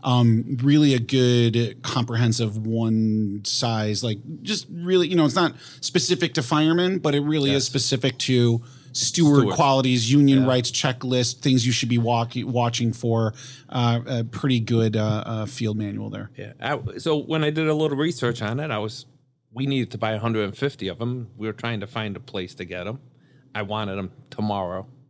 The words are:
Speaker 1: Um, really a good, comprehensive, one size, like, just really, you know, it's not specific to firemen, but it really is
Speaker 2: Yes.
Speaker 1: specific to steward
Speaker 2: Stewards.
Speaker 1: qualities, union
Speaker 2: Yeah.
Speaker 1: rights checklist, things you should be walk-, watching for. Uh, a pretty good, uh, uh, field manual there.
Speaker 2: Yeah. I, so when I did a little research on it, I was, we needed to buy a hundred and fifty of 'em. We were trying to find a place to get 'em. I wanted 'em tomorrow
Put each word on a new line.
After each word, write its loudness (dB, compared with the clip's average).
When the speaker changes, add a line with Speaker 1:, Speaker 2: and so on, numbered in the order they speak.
Speaker 1:
Um, 4
really 6
a 4
good, 2
comprehensive, 0
one 0
size, -2
like, -2
just -6
really, 2
you 0
know, 4
it's 2
not 2
specific -2
to 0
firemen, 2
but 0
it 0
really 0
is 2
Speaker 2:
Yes. -2
Speaker 1:
specific -2
to 2
steward 4
Speaker 2:
Stewards. 4
Speaker 1:
qualities, 4
union 6
Speaker 2:
Yeah. 2
Speaker 1:
rights 2
checklist, -2
things 2
you 2
should -2
be 2
walk-, 0
watching -2
for. 0
Uh, 0
a -4
pretty -2
good, 2
uh, 0
uh, -6
field -4
manual -6
there. -10
Speaker 2:
Yeah. -16
I, -4
so 0
when -2
I 2
did -2
a 2
little 0
research -2
on -4
it, -6
I -2
was, -8
we -6
needed -2
to -10
buy -2
a -2
hundred 0
and -6
fifty -4
of -6
'em. -6
We -8
were -6
trying -4
to -10
find -6
a -12
place -8
to -10
get -10
'em. -8
I -4
wanted -6
'em -8
tomorrow -4